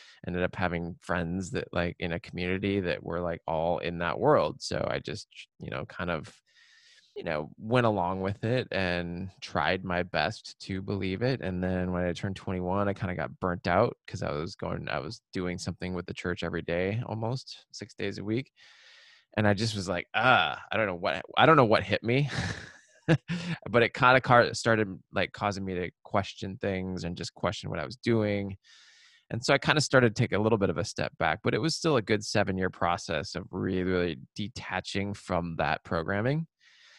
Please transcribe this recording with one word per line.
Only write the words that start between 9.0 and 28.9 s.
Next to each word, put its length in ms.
tried 440
my 180
best 580
to 200
believe 420
it. 180
And 220
then 300
when 120
I 80
turned 240
twenty-one, 520
I 40
kinda 220
got 260
burnt 260
out 300
'cause 160
I 100
was 220
going, 340
I 100
was 220
doing 260
something 360
with 120
the 80
church 280
every 200
day, 440
almost 640
six 220
days 240
a 60
week. 280
And 100
I 80
just 200
was 140
like, 260
"Ah, 560
I 60
don't 100
know 80
what, 280
I 100
don't 100
know 80
what 180
hit 200
me." 260
<laughs> 100
But 140
it 120
kinda 260
car-, 340
started, 340
like, 200
causing 320
me 100
to 160
question 540
things 480
and 120
just 180
question 360
what 80
I 60
was 120
doing. 600